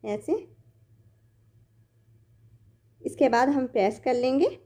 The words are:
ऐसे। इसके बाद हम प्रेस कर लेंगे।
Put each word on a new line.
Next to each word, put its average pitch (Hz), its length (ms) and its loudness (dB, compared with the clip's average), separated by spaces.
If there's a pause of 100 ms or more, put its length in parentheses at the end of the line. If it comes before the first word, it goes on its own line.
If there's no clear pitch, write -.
ऐसे। 214 320 -4 (2750)
इसके - 260 0
बाद 240 220 2
हम 269 180 0
प्रेस 214 320 0
कर 254 140 -2
लेंगे। 262 340 2 (160)